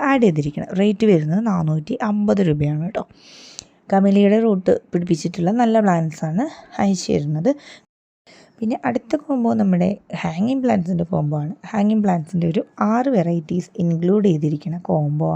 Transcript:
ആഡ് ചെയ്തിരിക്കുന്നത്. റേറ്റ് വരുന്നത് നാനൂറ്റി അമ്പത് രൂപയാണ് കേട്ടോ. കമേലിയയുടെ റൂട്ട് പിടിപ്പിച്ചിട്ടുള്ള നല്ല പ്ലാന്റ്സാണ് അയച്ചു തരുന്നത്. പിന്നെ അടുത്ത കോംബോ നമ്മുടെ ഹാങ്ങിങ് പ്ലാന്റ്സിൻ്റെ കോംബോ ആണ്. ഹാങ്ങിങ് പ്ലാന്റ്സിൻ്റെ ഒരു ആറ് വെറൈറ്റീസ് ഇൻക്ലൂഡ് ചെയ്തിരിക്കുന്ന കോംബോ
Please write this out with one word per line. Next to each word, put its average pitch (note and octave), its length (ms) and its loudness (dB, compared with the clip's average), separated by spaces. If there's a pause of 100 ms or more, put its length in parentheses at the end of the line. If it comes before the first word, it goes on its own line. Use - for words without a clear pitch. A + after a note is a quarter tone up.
ആഡ് C4+ 180 2
ചെയ്തിരിക്കുന്നത്. D3+ 540 -2
റേറ്റ് G#3 300 2
വരുന്നത് E3 400 2
നാനൂറ്റി D#3+ 460 -2 (120)
അമ്പത് G#3 400 0
രൂപയാണ് D3 380 -2
കേട്ടോ. - 160 -6 (920)
കമേലിയയുടെ G3+ 540 4
റൂട്ട് F#3+ 260 2 (180)
പിടിപ്പിച്ചിട്ടുള്ള F3 680 -2
നല്ല A3+ 240 2
പ്ലാന്റ്സാണ് D#3+ 580 -2 (400)
അയച്ചു G3 300 0
തരുന്നത്. D#3 400 0 (1080)
പിന്നെ A3+ 160 -4 (120)
അടുത്ത A#3+ 340 -6
കോംബോ A#3+ 380 -2
നമ്മുടെ F#3 280 2 (340)
ഹാങ്ങിങ് G3+ 420 -2
പ്ലാന്റ്സിൻ്റെ F#3 480 0
കോംബോ D3+ 320 -2
ആണ്. D3+ 100 -6 (160)
ഹാങ്ങിങ് G#3+ 340 0
പ്ലാന്റ്സിൻ്റെ F3 480 0
ഒരു G3 100 0 (280)
ആറ് B3 260 0
വെറൈറ്റീസ് E3+ 540 -2 (140)
ഇൻക്ലൂഡ് F3 480 2
ചെയ്തിരിക്കുന്ന D3+ 460 -2 (120)
കോംബോ D3+ 460 0